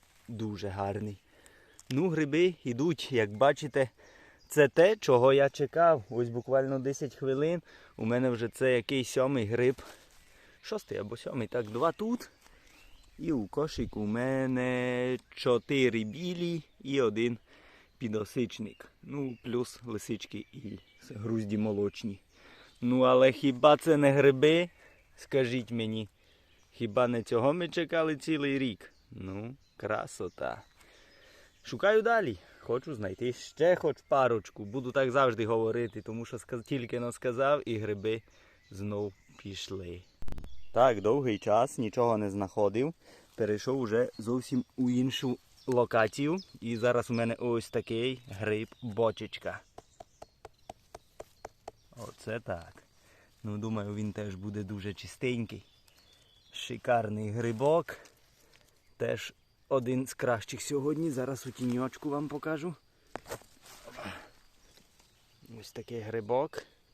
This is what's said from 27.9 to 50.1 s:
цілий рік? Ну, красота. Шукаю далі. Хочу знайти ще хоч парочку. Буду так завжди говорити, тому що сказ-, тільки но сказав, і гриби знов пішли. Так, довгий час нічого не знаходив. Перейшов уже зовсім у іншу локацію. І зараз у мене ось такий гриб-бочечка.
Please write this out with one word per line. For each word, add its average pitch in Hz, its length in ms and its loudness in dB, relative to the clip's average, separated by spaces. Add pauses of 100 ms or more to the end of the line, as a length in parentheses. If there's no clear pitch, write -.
цілий 143 420 0
рік? 123 340 -4 (180)
Ну, 104 460 -10 (200)
красота. 101 840 -6 (1000)
Шукаю 208 400 4
далі. 202 360 2 (220)
Хочу 123 340 -4
знайти 107 380 -4
ще 170 440 2
хоч 151 200 -2 (120)
парочку. 120 560 2
Буду 120 280 -8
так 135 180 2
завжди 120 360 2
говорити, 113 560 0
тому 113 220 -10
що 127 120 -12
сказ-, 117 260 -10
тільки 120 380 -4
но 120 120 -4
сказав, 135 560 0
і 113 100 -2
гриби 107 440 -4 (480)
знов 101 420 -6 (300)
пішли. 92 600 -10 (680)
Так, 117 280 6
довгий 113 380 2
час 113 400 2
нічого 117 400 2
не 104 120 -2
знаходив. 104 640 0 (400)
Перейшов 110 460 -2
уже 117 380 0
зовсім 123 460 -2 (120)
у 123 140 2
іншу 127 480 0 (280)
локацію. 120 720 2 (240)
І 117 160 -4
зараз 120 340 0
у 123 40 -2
мене 117 200 0
ось 117 360 -2
такий 123 520 -4 (180)
гриб-бочечка. 107 1200 -4 (2500)